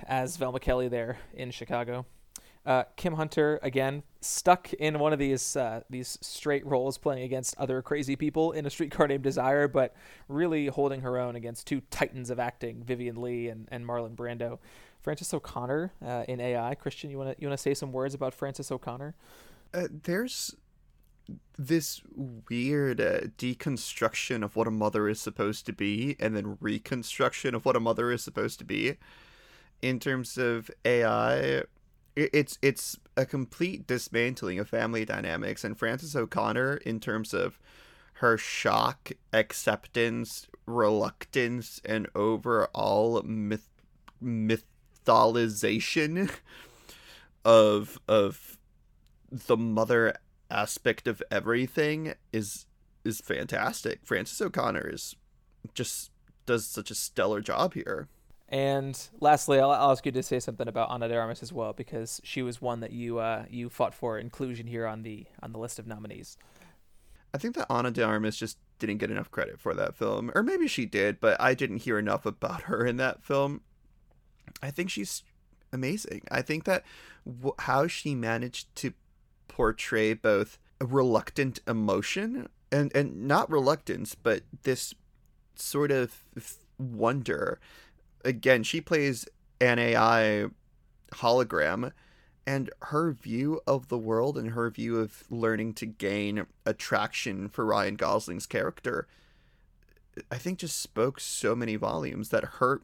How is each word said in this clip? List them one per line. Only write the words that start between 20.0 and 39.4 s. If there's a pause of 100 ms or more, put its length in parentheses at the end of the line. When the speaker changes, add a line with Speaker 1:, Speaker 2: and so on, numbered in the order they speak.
Speaker 2:
there's (1040)
this (480)
weird,
uh, (160)
deconstruction
of
what
a
mother
is
supposed
to
be
and
then
reconstruction
of
what
a
mother
is
supposed
to
be (840)
in
terms
of (140)
A
I. (520)
I-,
it's,
it's (180)
a
complete
dismantling
of
family
dynamics,
and
Frances
O'Connor,
in
terms
of (560)
her
shock, (200)
acceptance, (180)